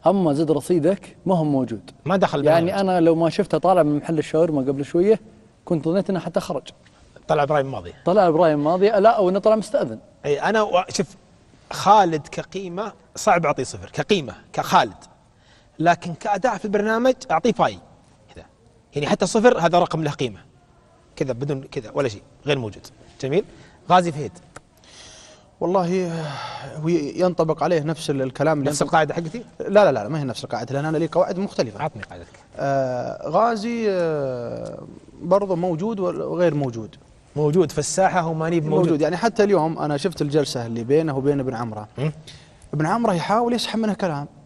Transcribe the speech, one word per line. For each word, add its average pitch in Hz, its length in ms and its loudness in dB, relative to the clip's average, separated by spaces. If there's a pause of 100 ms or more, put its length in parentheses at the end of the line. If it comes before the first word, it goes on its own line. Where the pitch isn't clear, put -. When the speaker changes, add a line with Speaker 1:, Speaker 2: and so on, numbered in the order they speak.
Speaker 1:
أما 180 260 2
زيد 151 180 0
رصيدك 160 720 0
ما 185 120 2
هو 160 60 2
موجود. 127 480 -2 (140)
Speaker 2:
ما 185 120 0
دخل 151 280 0
Speaker 1:
يعني 165 200 4
Speaker 2:
برنامج. 190 240 0
Speaker 1:
أنا 180 100 2
لو 165 160 6
ما 165 140 2
شفته 170 280 -2
طالع 175 260 4
من 147 140 2
محل 156 200 -2
الشاورما 156 440 0
قبل 139 240 -2
شوية 196 340 2 (460)
كنت 160 200 -2
ظنيت 175 240 -2
إنه 185 100 -2
حتى 175 200 -4
خرج. 151 240 -8 (640)
Speaker 2:
طلع 156 160 2
إبراهيم 139 280 0
ماضي. 98 220 -10 (120)
Speaker 1:
طلع 185 220 4
إبراهيم 156 360 4
ماضي، 180 260 2
لا، 208 200 6
أو 220 200 2
إنه 190 100 0
طلع 214 160 4
مستأذن. 170 440 -4 (260)
Speaker 2:
أي، 143 160 0
أنا 208 200 2
و-، 190 280 2
شوف، 156 180 -4 (640)
خالد 175 560 4
كقيمة 185 680 -10 (220)
صعب 175 300 2
أعطيه 143 180 0
صفر، 95 300 -12
كقيمة، 151 400 -2 (200)
كخالد، 143 400 2 (840)
لكن 170 340 2
كأداء 202 440 -2
في - 80 -10
البرنامج 220 480 2 (180)
أعطيه 165 200 2
فاي 120 260 0 (580)
كذا. - 100 -20 (500)
يعني 147 120 -2
حتى 208 180 2
صفر 220 340 4
هذا 170 200 4
رقم 165 240 0
له 147 80 -2
قيمة. 117 280 -6 (760)
كذا 135 180 -4
بدون 135 280 -4
كذا 135 320 -12
ولا 143 160 -2
شيء، 101 120 -14 (240)
غير 139 140 0
موجود. 107 280 -10 (340)
جميل. 147 240 -2 (440)
غازي 175 220 4
فهيد. 131 200 -8 (1300)
Speaker 3:
والله، 180 460 0
آه، 151 720 -10
هو 151 80 -4 (280)
ينطبق 160 480 0
عليه 165 200 2
نفس 156 260 -6
ال-، 139 120 0
الكلام 147 380 0
اللي 139 100 0
Speaker 2:
نفس 147 120 -2
Speaker 3:
ينطبق 143 140 0
Speaker 2:
القاعدة 156 180 2
حقتي؟ 170 300 -8 (160)
Speaker 3:
لا، 196 260 4
لا، 156 60 4
لا، 107 160 -2
ما 156 120 -4
هي 147 40 -4
نفس 123 200 -6
القاعدة، 117 320 -6
لأن 143 100 -4
أنا 160 120 -2
لي 160 100 0
قواعد 180 320 0
مختلفة. 143 440 -4
Speaker 2:
عطني 160 200 -8
قاعدتك. - 240 -18 (300)
Speaker 3:
آه، 127 720 -4
غازي، 226 600 0
آه، 127 880 -4 (440)
برضه 190 340 2
موجود 185 440 -4
وغير 165 560 0
موجود. 117 400 -6 (400)
Speaker 2:
موجود 151 360 2
في - 80 -4
الساحة 170 480 0
وما 160 220 -2
نيب 170 160 0
موجود. 156 200 2
Speaker 3:
موجود، 160 160 2
يعني 160 160 0
حتى 233 260 2
اليوم 165 360 2
أنا 147 180 -2
شفت 170 240 -4
الجلسة 143 440 0
اللي 117 180 -6
بينه 143 340 2
وبين 139 220 0
ابن 127 140 -4
عمرة. 110 340 -8 (100)
Speaker 2:
م؟ 143 120 -2 (640)
Speaker 3:
ابن 151 120 0
عمرة 214 280 0
يحاول 220 400 0
يسحب 220 260 -4
منه 214 140 -2
كلام 151 340 -4 (180)